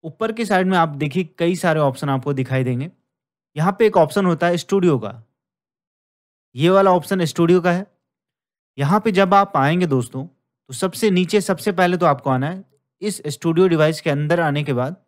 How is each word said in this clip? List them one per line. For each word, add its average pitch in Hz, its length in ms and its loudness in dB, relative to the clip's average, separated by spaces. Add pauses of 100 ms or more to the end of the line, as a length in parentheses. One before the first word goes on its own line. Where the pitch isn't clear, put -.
ऊपर 220 280 -6
की 226 120 -4
साइड 185 220 0
में 185 120 2
आप 165 180 2
देखिए, 151 320 -4 (100)
कई 175 180 0
सारे 160 240 0
ऑप्शन 143 280 -2
आपको 135 240 -2
दिखाई 131 320 -2
देंगे। 127 260 -4 (680)
यहाँ 185 220 0
पे 226 80 4
एक 208 100 2
ऑप्शन 180 300 2
होता 170 200 0
है 175 100 0
स्टूडियो 175 420 0
का, 104 160 -10 (1400)
ये 151 160 2
वाला 190 220 6
ऑप्शन 180 320 0
स्टूडियो 170 360 2
का 175 120 0
है। 185 140 -4 (920)
यहाँ 156 220 2
पे 220 120 -2
जब 190 220 2
आप 196 220 2
आएंगे 160 300 2
दोस्तों, 135 380 -4
तो - 500 -20
सबसे 190 360 -2
नीचे, 185 300 0
सबसे 190 320 -4
पहले 180 240 0
तो 170 100 0
आपको 139 240 0
आना 131 180 -2
है 190 160 -12 (380)
इस 202 260 -6
स्टूडियो 165 400 0
डिवाइस 156 320 2
के 160 100 -4
अंदर। 151 300 0
आने 147 240 -2
के 143 80 -4
बाद 127 240 -4 (120)